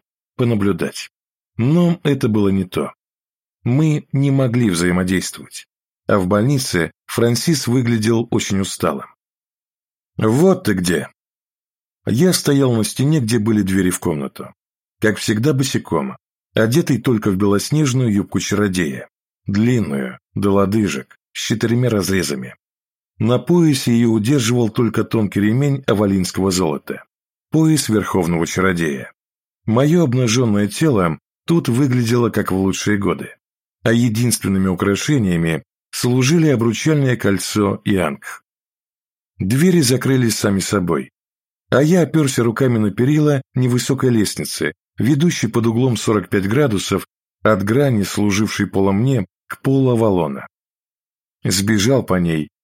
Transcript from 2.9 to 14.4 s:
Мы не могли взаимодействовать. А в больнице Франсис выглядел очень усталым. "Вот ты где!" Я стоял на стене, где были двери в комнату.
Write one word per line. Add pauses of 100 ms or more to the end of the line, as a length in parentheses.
Мы
не
могли
взаимодействовать. (400)
А
в
больнице (160)
Франсис
выглядел
очень
усталым. (1080)
"Вот
ты
где!" (1000)
Я
стоял
на
стене,
где
были
двери
в
комнату. (440)